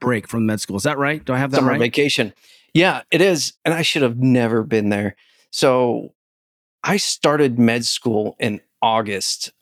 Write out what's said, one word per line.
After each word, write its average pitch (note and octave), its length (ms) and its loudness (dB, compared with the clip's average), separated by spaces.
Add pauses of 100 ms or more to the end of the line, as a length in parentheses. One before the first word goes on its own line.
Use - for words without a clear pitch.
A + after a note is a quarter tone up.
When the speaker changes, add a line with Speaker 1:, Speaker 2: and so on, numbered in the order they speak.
Speaker 1:
break B2 280 -2
from A2+ 180 -2
med G#2+ 140 -2
school. G2 160 -6
Is G2 60 -4
that C#3+ 160 -2
right? D3 260 -2
Do C3 80 -4
I B2+ 60 0
have C3+ 140 -2
that C#3+ 60 0
Speaker 2:
Summer C3 120 2
Speaker 1:
right? C3+ 100 0
Speaker 2:
vacation. B2 540 0 (400)
Yeah, D#3+ 280 2 (100)
it E3 80 4
is. F3 320 2 (120)
And D#3+ 80 0
I E3 100 -2
should D3+ 200 0
have A#2+ 160 0
never A#2+ 460 2
been G#2+ 240 0
there. G2+ 260 -2 (380)
So B2+ 600 0 (720)
I F#3+ 140 0
started D3 640 0
med A#2 280 2
school G#2+ 540 -2
in G#2 200 -4 (220)
August A2 800 -2